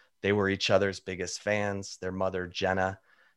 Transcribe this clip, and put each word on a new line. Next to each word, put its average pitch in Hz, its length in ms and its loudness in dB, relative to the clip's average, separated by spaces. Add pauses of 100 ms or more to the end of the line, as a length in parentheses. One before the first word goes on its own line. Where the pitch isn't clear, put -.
(220)
They 95 100 2
were 101 160 4
each 98 220 0
other's 98 320 4
biggest 90 400 -6
fans. 104 560 -2
Their 92 160 -6
mother, 92 340 -2
Jenna, 95 520 0 (380)